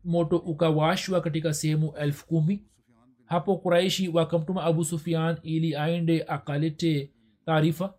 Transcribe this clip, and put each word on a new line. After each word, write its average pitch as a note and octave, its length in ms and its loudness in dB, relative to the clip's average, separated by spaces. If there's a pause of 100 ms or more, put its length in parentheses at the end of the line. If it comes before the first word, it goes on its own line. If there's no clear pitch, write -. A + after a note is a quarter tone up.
moto E3+ 340 2
ukawashwa E3 840 0
katika D#3+ 320 -2
sehemu D#3 420 0
elfu D3 320 -4
kumi, E3 360 0 (640)
hapo F3 320 -2
Quraishi F#3 520 2
wakamtuma E3 540 0
Abu E3 220 2
Sufyan E3 580 -2
ili D#3+ 320 0
aende E3 520 0
akalete D3 840 -2 (340)
taarifa. E3 540 0